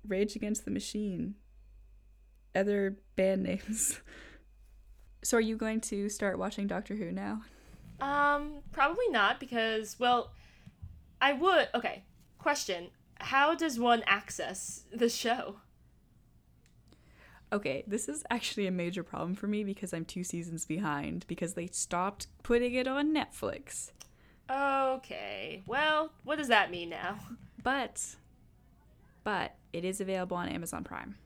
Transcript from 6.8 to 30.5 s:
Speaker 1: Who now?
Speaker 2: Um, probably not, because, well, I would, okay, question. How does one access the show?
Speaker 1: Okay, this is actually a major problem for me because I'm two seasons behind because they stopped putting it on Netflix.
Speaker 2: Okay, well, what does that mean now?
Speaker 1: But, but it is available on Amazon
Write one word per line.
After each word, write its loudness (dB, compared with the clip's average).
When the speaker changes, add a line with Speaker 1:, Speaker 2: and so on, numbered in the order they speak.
Speaker 1:
Who -4
now? -6
Speaker 2:
Um, 2
probably 2
not, 4
because, -2
well, 4
I 6
would, 6
okay, -2
question. 0
How 4
does 0
one 6
access -2
the 4
show? -2
Speaker 1:
Okay, -2
this -4
is -8
actually 0
a 0
major -2
problem -4
for -4
me 0
because -6
I'm -4
two -6
seasons -6
behind -2
because -4
they -6
stopped -4
putting 4
it 2
on 2
Netflix. -4
Speaker 2:
Okay, 0
well, 2
what -2
does -2
that 6
mean -6
now? -6
Speaker 1:
But, 0
but -2
it -4
is -2
available -2
on -4
Amazon -6